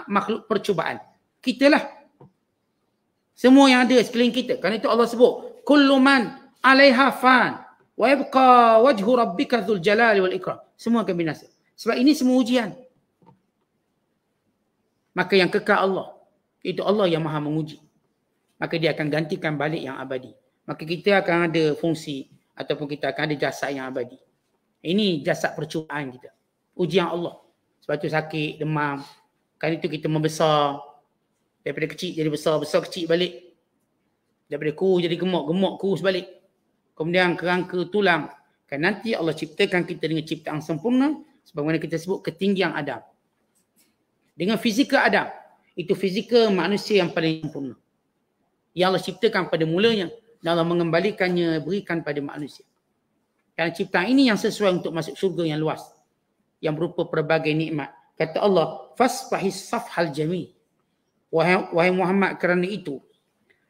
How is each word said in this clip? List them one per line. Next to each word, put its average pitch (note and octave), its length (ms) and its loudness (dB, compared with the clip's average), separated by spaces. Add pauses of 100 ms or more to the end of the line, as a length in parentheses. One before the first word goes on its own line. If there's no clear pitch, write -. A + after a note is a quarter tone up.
makhluk G3+ 400 -2
percubaan. F#3 540 -2 (420)
Kitalah. C4+ 400 4 (1500)
Semua C4+ 340 8
yang B3+ 160 6
ada G#3 160 4
sekeliling A#3 320 2
kita. A#3 240 -4
Kerana G3+ 240 -2
itu C#4+ 80 -2
Allah A#3 160 4
sebut, A#3 580 2
"Kullu C#4 380 6
man C4 420 4 (160)
'alaiha C4+ 560 6
fan, A#3+ 460 2 (340)
wa G#3+ 160 2
yabqa B3 720 6
wajhu A#3+ 320 4
rabbika A#3 480 0
dzul G3+ 160 -2
jalali G#3 400 4
wal F#3 160 0
ikram." F3+ 240 -8 (160)
Semua A3+ 320 0
akan F#3 80 -2
binasa. D#3+ 320 -4 (320)
Sebab - 200 -2
ini C4+ 200 4
semua B3+ 220 2
ujian. A3+ 340 0 (2500)
Maka F3+ 240 0
yang F3+ 120 4
kekal G3 360 2
Allah, F#3+ 320 -4 (440)
itu F#3 200 -6
Allah G3+ 240 2
yang D#3+ 160 0
maha D3+ 160 -4
menguji. D3+ 400 -6 (800)
Maka - 160 -6
dia D#3+ 200 0
akan D#3 120 -4
gantikan D#3 480 -4
balik D3 320 -4
yang C3 120 -10
abadi. C3 360 -10 (320)
Maka D3 160 -12
kita F3+ 400 0
akan E3+ 300 0
ada D#3 260 2
fungsi D#3 480 -4 (320)
ataupun C#3+ 320 -6
kita C#3+ 240 -6
akan D3 160 -6
ada D3 80 -2
jasad C#3 320 -4
yang C3+ 160 -8
abadi. B2+ 320 -8 (640)
Ini F3+ 400 0
jasad D3+ 320 -4
percubaan D3+ 560 -8
kita. - 240 -20 (400)
Ujian F3 360 0
Allah. E3+ 280 -8 (440)
Sebab D3 160 -4
tu D#3+ 80 -6
sakit, D#3 560 -4
demam. D3 400 -4 (560)
Kan D#3+ 160 -4
itu D#3+ 160 -6
kita D#3 160 -6
membesar. D#3 720 0 (800)
Daripada D3 320 -8
kecil E3 240 -10
jadi D#3 160 -2
besar, D3+ 320 0
besar E3 240 -2
kecil E3 240 -8
balik. F3 240 0 (1120)
Daripada D3 320 -4
kurus F#3 240 2
jadi E3+ 160 -2
gemuk, E3 320 -2
gemuk F#3 320 0
kurus F#3+ 180 -2
balik. F3+ 300 -2 (640)
Kemudian F3 400 0
kerangka F3+ 560 -4
tulang. F3+ 400 0 (400)
Kan D3 160 -4
nanti G#3+ 260 -4
Allah E3 220 -2
ciptakan F3+ 480 -2
kita F3 240 -8
dengan D#3 160 -4
ciptaan D3+ 400 -8
sempurna. B3 560 -2 (240)
Sebagaimana D#3 400 -4
kita D#3+ 160 -6
sebut F3+ 240 -6
ketinggian F3+ 500 -2
Adam. C#3+ 300 -8 (1400)
Dengan G3 160 0
fizikal A#3 480 0
Adam. G3+ 240 2 (480)
Itu F3 240 -2
fizikal G#3 560 2
manusia G3 480 0
yang D#3+ 80 -2
paling D#3+ 320 -4
sempurna. C#3+ 320 -10 (1000)
Yang F3 140 0
Allah F3+ 160 0
ciptakan G3 480 -2
pada D#3+ 160 0
mulanya. F#3+ 420 0 (300)
Dan E3+ 160 -2
Allah E3 160 2
mengembalikannya, F3 960 0
berikan F3 400 -6
pada D3 160 -6
manusia. C#3+ 400 -12 (960)
Dan E3+ 160 -4
ciptaan F#3 320 -2
ini C4 240 4
yang G3+ 80 2
sesuai G3 400 0
untuk E3 160 -6
masuk D#3+ 240 -8
syurga F3 320 -2
yang D3+ 80 -4
luas. D#3 240 -4 (800)
Yang D#3 180 -2
berupa E3+ 300 -4
pelbagai D#3+ 420 0
nikmat. D#3 380 -4 (240)
Kata - 260 -4
Allah, F3+ 540 0
"Fasfahis G3 640 -2 (100)
safhal F3 460 -4
jami." D#3 400 -6 (760)
Wahai, E3+ 480 2
wahai F3+ 160 4
Muhammad, F#3 480 0
kerana F3+ 240 0
itu, F3+ 400 -10 (640)